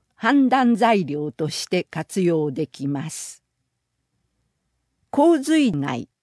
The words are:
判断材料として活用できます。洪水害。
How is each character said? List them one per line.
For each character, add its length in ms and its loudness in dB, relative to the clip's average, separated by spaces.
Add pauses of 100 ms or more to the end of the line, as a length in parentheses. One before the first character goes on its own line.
(140)
判 340 2
断 280 2
材 280 2
料 280 -6
と 160 -4
し 180 -10
て 240 -2
活 300 -6
用 320 0
で 160 -6
き 180 -10
ま 240 -6
す。 320 -16 (1700)
洪 320 4
水 300 0
害。 360 -6 (140)